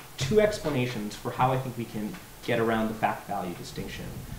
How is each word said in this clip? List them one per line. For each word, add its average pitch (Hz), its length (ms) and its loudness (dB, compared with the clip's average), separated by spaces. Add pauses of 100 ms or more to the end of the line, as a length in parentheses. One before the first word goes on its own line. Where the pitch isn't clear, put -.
(160)
two 214 240 6
explanations 123 760 2
for - 160 -4
how 131 220 4
I 131 60 2
think 127 200 -4
we 117 60 -2
can 107 280 -4 (320)
get 120 140 2
around 110 300 4
the 110 60 -2
fact - 340 0
value 92 260 -2
distinction, - 500 -8 (340)